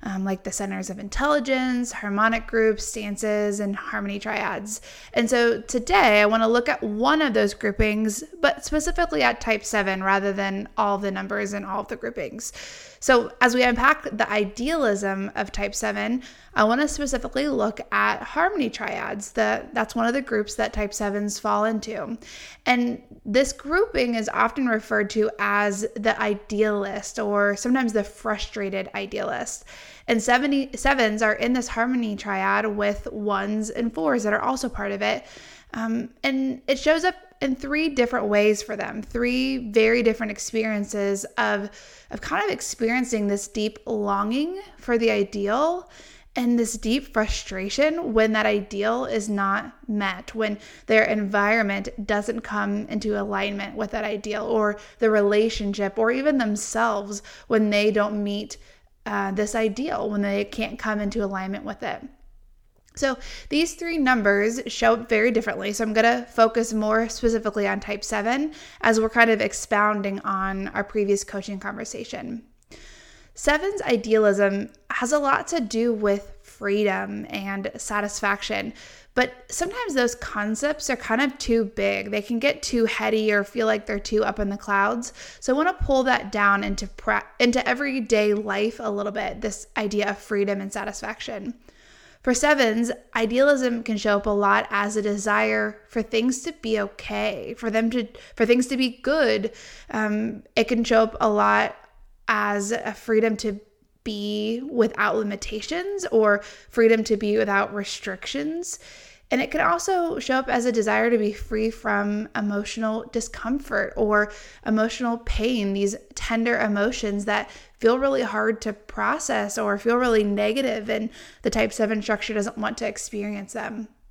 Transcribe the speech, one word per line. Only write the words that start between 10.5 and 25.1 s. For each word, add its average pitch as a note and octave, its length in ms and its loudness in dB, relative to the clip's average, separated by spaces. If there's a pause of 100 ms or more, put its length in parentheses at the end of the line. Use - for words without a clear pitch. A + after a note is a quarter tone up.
all G3+ 200 2
of F#3+ 40 -4
the G3+ 80 -2
numbers G3 440 -4
and G3+ 120 -6
all G3 140 -6
of G#3+ 80 -8
the A#3+ 80 -8
groupings. - 580 -8 (460)
So A#3+ 320 4 (100)
as B3 140 4
we B3 80 4
unpack B3 400 4 (120)
the A3 140 0
idealism G3+ 1040 -2
of G3 160 -4
type G3+ 220 -4
seven, G#3+ 480 -2 (320)
I G#3 100 4
wanna B3 240 2
specifically C4+ 600 -2
look A3 320 -2 (120)
at G#3 300 0
harmony D#4 480 -2
triads. - 600 -8
The, A3 420 0
that's A3 220 -2
one A3+ 100 0
of A#3 80 2
the C#4 80 0
groups G#3 340 -2
that G#3+ 180 -2
type G#3 200 -4
sevens G#3 460 -4
fall G#3 260 0
into. A3 520 -4 (500)
And A#3+ 340 0 (240)
this B3 280 2
grouping C#4+ 600 0
is G#3+ 160 -2
often A#3 360 0
referred G#3+ 440 0